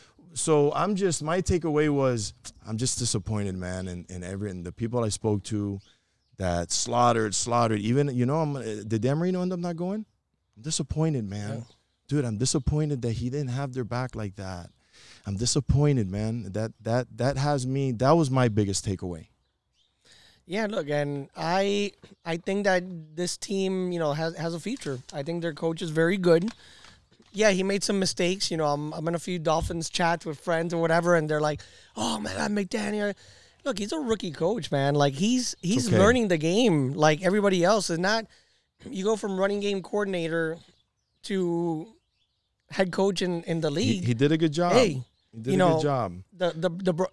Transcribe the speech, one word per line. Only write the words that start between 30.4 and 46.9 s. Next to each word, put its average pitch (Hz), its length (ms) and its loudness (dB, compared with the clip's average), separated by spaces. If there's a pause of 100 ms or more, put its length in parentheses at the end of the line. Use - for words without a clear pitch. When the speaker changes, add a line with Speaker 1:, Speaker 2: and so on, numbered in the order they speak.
Speaker 2:
or 170 80 0
whatever, 170 340 4
and 156 140 2
they're 151 120 0
like, 151 200 0 (340)
"Oh, 220 240 -2
my 208 140 -8
God, 214 180 -2
McDaniel." 208 600 -2 (500)
Look, 220 140 -4
he's 208 140 -6
a 320 80 -2
rookie 220 320 -2
coach, 170 400 -2
man. 143 240 2
Like, 143 180 4
he's, 233 480 0
he's 233 280 0
Speaker 1:
Okay. 180 100 6
Speaker 2:
learning 220 300 6
the 175 80 4
game 160 560 4
like 151 280 4
everybody 190 420 4
else. 190 280 4
It's 165 80 -2
not, 214 260 0 (640)
you 190 140 -6
go 220 120 0
from 196 240 -4
running 202 200 2
game 202 240 -2
coordinator 165 760 -2 (640)
to 175 720 -2 (800)
head 190 200 0
coach 190 300 0
in, 175 220 -2
in 165 180 -2
the 156 80 0
Speaker 1:
He, 143 60 -2
Speaker 2:
league. 185 300 0
Speaker 1:
he 120 80 2
did 135 180 4
a 165 60 4
good 160 160 2
job. 175 200 2
Speaker 2:
Hey, 175 300 4 (300)
Speaker 1:
He 113 80 -14
did 113 60 -10
Speaker 2:
you 135 60 0
Speaker 1:
a - 40 4
Speaker 2:
know, 175 180 6
Speaker 1:
good 156 80 0
job. 123 300 0 (200)
Speaker 2:
the, 175 220 -2
the, 170 140 -2
the 180 240 0